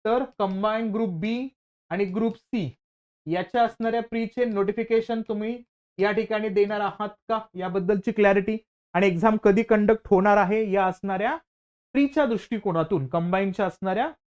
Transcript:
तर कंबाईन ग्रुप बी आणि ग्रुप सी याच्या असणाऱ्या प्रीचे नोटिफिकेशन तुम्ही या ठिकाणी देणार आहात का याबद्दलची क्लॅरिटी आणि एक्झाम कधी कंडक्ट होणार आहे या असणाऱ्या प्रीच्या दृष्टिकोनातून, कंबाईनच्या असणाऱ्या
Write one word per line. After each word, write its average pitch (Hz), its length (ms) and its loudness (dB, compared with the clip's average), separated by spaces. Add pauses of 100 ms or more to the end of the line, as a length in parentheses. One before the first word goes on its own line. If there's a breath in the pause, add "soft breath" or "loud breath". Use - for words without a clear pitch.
तर 240 180 2 (160)
कंबाईन 214 520 -2
ग्रुप 220 200 -2
बी 226 360 -4 (440)
आणि 196 140 -2
ग्रुप 226 320 -2
सी 185 320 -4 (580)
याच्या 185 360 0
असणाऱ्या 226 380 -2
प्रीचे 226 440 -4
नोटिफिकेशन 226 760 -2
तुम्ही 220 360 -6 (420)
या 202 120 2
ठिकाणी 214 380 -2
देणार 202 300 0
आहात 202 300 -4 (200)
का 226 100 0 (160)
याबद्दलची 185 560 -2
क्लॅरिटी 202 460 2 (380)
आणि 190 120 4
एक्झाम 202 300 2
कधी 208 260 4
कंडक्ट 214 460 2
होणार 202 280 6
आहे 208 340 0
या 196 140 2
असणाऱ्या 196 500 -4 (600)
प्रीच्या 285 300 2
दृष्टिकोनातून, 185 840 -2
कंबाईनच्या 185 580 -2
असणाऱ्या 190 420 -2 (260)